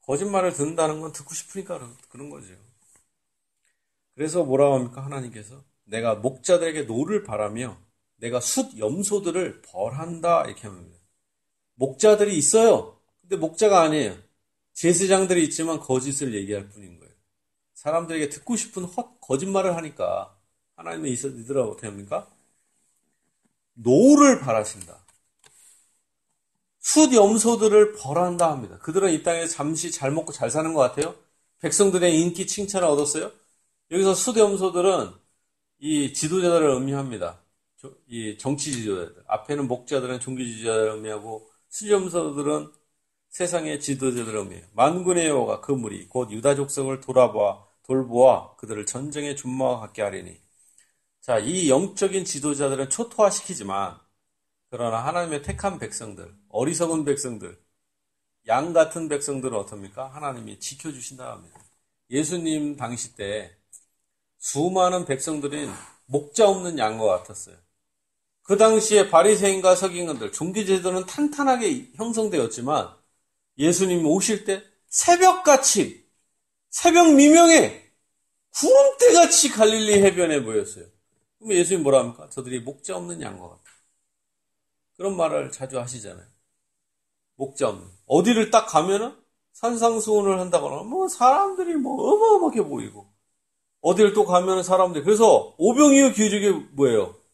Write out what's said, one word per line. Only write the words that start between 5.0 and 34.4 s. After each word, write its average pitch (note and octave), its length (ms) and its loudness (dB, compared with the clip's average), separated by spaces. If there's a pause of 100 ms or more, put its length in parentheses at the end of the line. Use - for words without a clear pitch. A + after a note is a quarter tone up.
하나님께서 B2+ 600 -14 (200)
"내가 A2+ 320 -4
목자들에게 D#3 680 -2
노를 C#3 400 -4
바라며 G#2+ 540 -8 (380)
내가 A#2+ 240 -6
숫 - 400 -4
염소들을 F3 840 -4
벌한다." D#3+ 840 -4
이렇게 - 220 -16
합니다. F2 300 -20 (760)
목자들이 G3+ 640 2
있어요. G#3+ 600 2 (220)
근데 F3+ 140 -8
목자가 F3 460 2
아니에요. D3 360 -2 (560)
제사장들이 F3+ 680 2
있지만 D#3+ 360 -4
거짓을 C3 540 -6
얘기할 G2+ 360 -10
뿐인 G2 300 -20
거예요. - 140 -20 (600)
사람들에게 D#3+ 560 -6
듣고 - 260 -8
싶은 F#3 300 -10
헛-, - 340 -12
거짓말을 F#3+ 560 -4
하니까 G2 600 -8 (420)
하나님의 E3 340 -10
이스-, C3 260 -8
이스라엘 A#2+ 300 -4
어떻게 G#2+ 200 -12
합니까? G2+ 400 -10 (1500)
노를 A#3+ 680 6
바라신다. G#2+ 680 -6 (1700)
"숫 D4+ 340 4
염소들을 G#3+ 840 4
벌한다." E3+ 540 -2
합니다. B2 280 -12
그들은 F#3 340 0
이 D#3 80 -2
땅에 E3 240 -2
잠시 D#3+ 460 -6
잘 C3+ 180 -4
먹고 D#3 220 -6
잘 B2 180 -6
사는 D#3+ 240 -4
것 D#3 60 -2
같아요. D3+ 360 0 (440)
백성들의 F3 600 2
인기 F3 280 -2
칭찬을 G3 400 -4
얻었어요. D3+ 440 -2 (600)
여기서 F#3+ 240 2
숫 A3 220 -4
염소들은 F#3 760 0 (640)